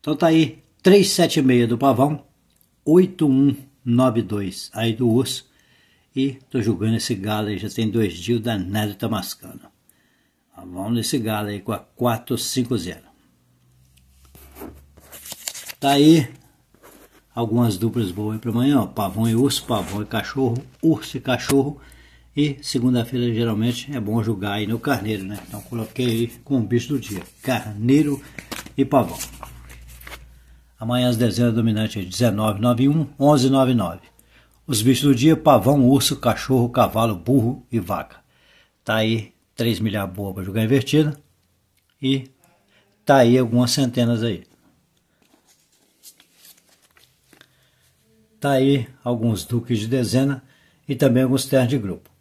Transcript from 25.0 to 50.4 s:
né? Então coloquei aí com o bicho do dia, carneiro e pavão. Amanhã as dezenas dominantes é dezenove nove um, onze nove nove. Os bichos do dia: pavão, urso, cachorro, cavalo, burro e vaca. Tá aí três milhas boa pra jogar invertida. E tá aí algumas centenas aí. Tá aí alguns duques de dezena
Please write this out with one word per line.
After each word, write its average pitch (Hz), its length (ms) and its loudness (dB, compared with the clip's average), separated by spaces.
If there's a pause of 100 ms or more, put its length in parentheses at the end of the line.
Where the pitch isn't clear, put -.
né? 98 240 -12
Então 107 140 -12
coloquei 120 460 -6
aí 113 200 -2 (160)
com 139 140 -2
o 113 60 0
bicho 120 240 -2
do 139 120 -4
dia, 98 220 -12 (220)
carneiro 131 760 0 (560)
e 135 80 0
pavão. 131 360 0 (1600)
Amanhã 123 300 0
as 117 80 0
dezenas 117 360 2
dominantes 110 480 0
é - 20 -6
dezenove 104 560 0
nove 123 300 2
um, 147 180 0 (120)
onze 135 320 4
nove 131 240 2
nove. 90 260 -2 (680)
Os 107 120 -2
bichos 127 240 2
do 139 100 6
dia: 151 220 4
pavão, 131 500 4
urso, 135 300 2
cachorro, 123 500 0
cavalo, 113 480 0
burro 120 560 -2
e 117 80 -2
vaca. 85 380 -8 (680)
Tá 110 120 -4
aí 110 380 -2 (220)
três 117 240 -2
milhas 101 300 -4
boa 98 240 -10
pra 92 100 -10
jogar 98 180 -4
invertida. 139 560 2 (840)
E 131 280 -4 (760)
tá 143 100 6
aí 123 220 6
algumas 120 340 2
centenas 120 520 0
aí. 107 200 -4 (4000)
Tá 143 100 0
aí 135 380 2 (160)
alguns 113 400 -2
duques 117 340 -2
de 107 80 -4
dezena 131 560 -2 (420)